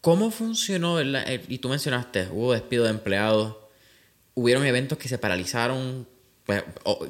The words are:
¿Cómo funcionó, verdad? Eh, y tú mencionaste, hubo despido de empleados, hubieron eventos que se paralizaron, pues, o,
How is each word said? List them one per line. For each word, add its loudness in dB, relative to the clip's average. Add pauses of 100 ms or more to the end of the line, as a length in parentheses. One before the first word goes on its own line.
¿Cómo 4
funcionó, -2
verdad? 0
Eh, -4
y -6
tú -4
mencionaste, -2
hubo 0
despido 2
de 4
empleados, 2 (800)
hubieron 4
eventos 0
que -12
se -4
paralizaron, -2 (380)
pues, 0 (200)
o, -2